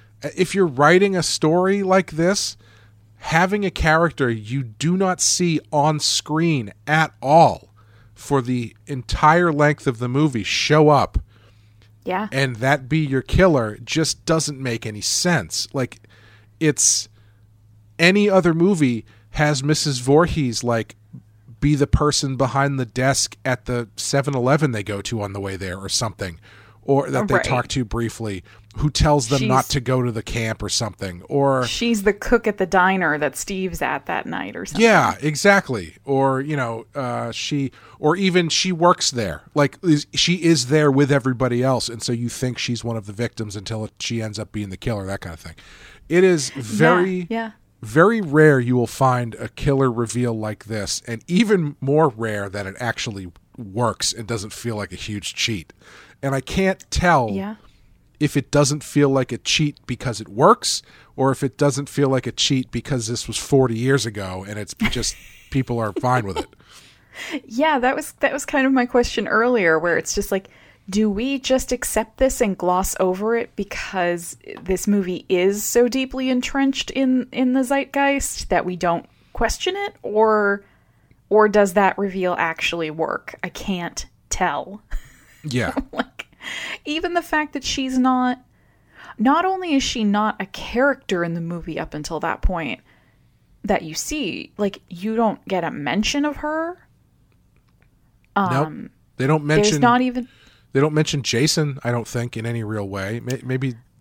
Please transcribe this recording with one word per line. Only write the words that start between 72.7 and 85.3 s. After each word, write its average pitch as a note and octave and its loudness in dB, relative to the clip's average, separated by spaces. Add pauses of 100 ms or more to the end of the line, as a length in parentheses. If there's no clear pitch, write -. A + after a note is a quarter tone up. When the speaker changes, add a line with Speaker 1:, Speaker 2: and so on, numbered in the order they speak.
Speaker 2:
over F#3+ 0
it - -6
because F3 -4 (260)
this F3+ -2
movie F#3+ 0
is G3 2
so A#3+ 4
deeply C4 -4
entrenched C4+ -2
in, B3+ 2
in B3+ 0
the C4+ 2
zeitgeist C#4 -2
that F3 2
we F3+ -4
don't E3+ -2 (260)
question A#3+ -2
it, G4+ -8
or, G#3 2 (640)
or G#3+ 8
does G3+ 4
that G3 4
reveal F#3 -2
actually E3 -4
work? - -6
I F3+ -8
can't - -8 (240)
tell. F3+ -4
<laughs> - -20 (520)